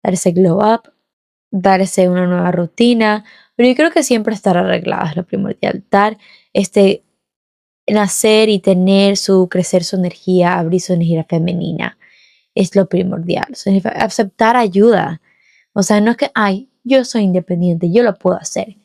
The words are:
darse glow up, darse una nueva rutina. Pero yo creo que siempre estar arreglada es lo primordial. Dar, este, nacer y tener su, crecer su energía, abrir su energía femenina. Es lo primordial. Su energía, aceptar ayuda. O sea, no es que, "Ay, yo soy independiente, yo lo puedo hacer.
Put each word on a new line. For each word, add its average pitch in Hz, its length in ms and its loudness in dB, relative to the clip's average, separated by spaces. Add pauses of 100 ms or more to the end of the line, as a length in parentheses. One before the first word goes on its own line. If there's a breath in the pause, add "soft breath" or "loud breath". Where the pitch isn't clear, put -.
darse 185 280 -2
glow 180 280 2
up, 220 340 -2 (580)
darse 190 580 0
una 180 180 0
nueva 180 240 0
rutina. 214 720 0 (300 soft breath)
Pero 240 140 4
yo 254 60 2
creo 320 160 2
que 302 120 -2
siempre 220 320 -2
estar 190 220 -2
arreglada 180 520 -2
es 147 80 -10
lo 175 80 -6
primordial. 196 640 -6
Dar, 214 280 2 (360 soft breath)
este, 196 500 0 (840)
nacer 214 600 2
y 202 100 0
tener 196 580 2
su, 185 320 2
crecer 180 340 -2
su - 120 -8
energía, 180 640 0
abrir 170 220 -2
su 185 120 -4
energía 165 300 0
femenina. 175 760 -4 (560 soft breath)
Es 190 220 -2
lo 190 120 2
primordial. 180 680 -4
Su - 140 -6
energía, 196 220 0
aceptar 220 680 -2
ayuda. 196 640 2 (520)
O 196 100 -2
sea, 208 180 2
no 220 100 2
es 240 60 -4
que, 277 180 -4
"Ay, 208 340 -2 (140)
yo 254 220 2
soy 220 180 -2
independiente, 175 680 -2
yo 240 120 2
lo 208 120 0
puedo 180 220 -2
hacer. - 480 -10